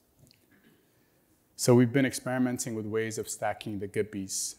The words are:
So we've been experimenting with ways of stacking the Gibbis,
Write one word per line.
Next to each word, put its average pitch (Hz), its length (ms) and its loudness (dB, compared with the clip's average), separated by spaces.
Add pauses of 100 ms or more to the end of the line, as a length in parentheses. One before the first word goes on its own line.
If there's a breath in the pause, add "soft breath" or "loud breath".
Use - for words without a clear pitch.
(1600 soft breath)
So 123 180 6
we've 120 160 8
been 131 140 4
experimenting 127 680 -2
with 110 120 -4
ways 110 320 -2
of 107 100 -6
stacking 107 520 -6
the 101 80 -8
Gibbis, 101 720 -4